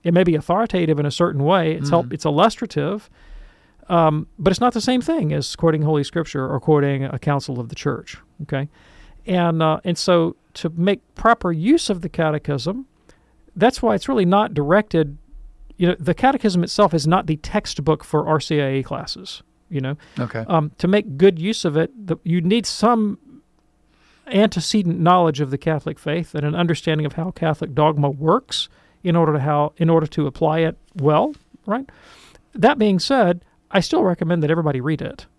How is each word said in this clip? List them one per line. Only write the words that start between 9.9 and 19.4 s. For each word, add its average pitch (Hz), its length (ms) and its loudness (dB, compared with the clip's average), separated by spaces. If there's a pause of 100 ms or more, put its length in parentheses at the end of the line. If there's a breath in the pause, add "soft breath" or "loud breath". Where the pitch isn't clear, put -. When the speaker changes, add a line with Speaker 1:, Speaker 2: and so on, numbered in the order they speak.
Speaker 1:
so 170 380 2 (200)
to 170 140 -6
make 175 320 0 (140)
proper 226 360 2
use 214 380 0
of 185 120 -4
the 180 80 -8
catechism, 156 760 -4 (680 soft breath)
that's 226 260 2
why 220 120 2
it's - 140 -4
really 233 180 2
not 196 280 2
directed, 151 640 0 (600)
you 175 100 2
know, 180 120 2
the 165 140 -2
catechism 220 500 2
itself 190 300 2
is 147 120 0
not 180 220 2
the 156 100 0
textbook - 680 -4
for 151 240 -2
R 156 120 2
C 147 220 -2
I 135 60 0
A 135 160 -2
classes, - 600 -12 (260)